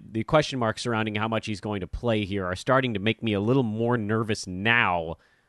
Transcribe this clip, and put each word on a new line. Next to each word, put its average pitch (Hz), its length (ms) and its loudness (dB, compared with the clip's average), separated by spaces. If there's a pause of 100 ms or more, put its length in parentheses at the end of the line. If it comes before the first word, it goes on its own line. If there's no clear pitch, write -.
(100)
the 110 140 -2
question 147 340 2
marks 113 240 -2
surrounding 110 320 -2
how 107 120 -2
much 110 200 -2
he's 104 160 -6
going 104 180 -4
to 90 60 -6
play 110 400 0
here 95 180 -4
are 90 100 -4
starting 127 380 2
to 98 80 -2
make 110 220 0
me 113 100 0
a 101 80 2
little 127 220 4
more 117 340 0
nervous 110 500 -2
now 92 680 2 (320)